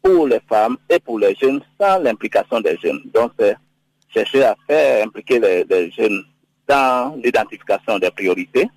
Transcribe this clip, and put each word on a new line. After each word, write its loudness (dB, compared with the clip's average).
pour 2
les 2
femmes 0
et 2
pour -8
les 2
jeunes 0
sans 2
l'implication -2
des -2
jeunes. -4
Donc, 0
c'est 0
chercher 0
à 2
faire 2
impliquer -2
les, 2
les 0
jeunes -2
dans 0
l'identification -4
des -2
priorités -2